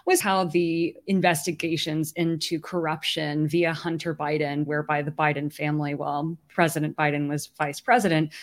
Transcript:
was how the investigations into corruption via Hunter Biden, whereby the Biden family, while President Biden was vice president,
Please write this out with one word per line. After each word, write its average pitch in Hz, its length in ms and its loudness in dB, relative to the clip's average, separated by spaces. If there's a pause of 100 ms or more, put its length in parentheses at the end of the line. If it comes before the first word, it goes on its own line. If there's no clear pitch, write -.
was 359 140 4
how 190 240 2
the 165 520 0 (120)
investigations 165 1040 0
into 165 480 -2
corruption 156 880 -2
via 165 240 2
Hunter 165 420 -4
Biden, 151 500 -2
whereby 147 380 0
the 147 80 -4
Biden 147 420 0
family, 147 420 -2
while 147 440 -4 (100)
President 156 480 0
Biden 147 320 2
was 147 200 -4 (100)
vice 143 220 -2
president, 165 520 4 (100)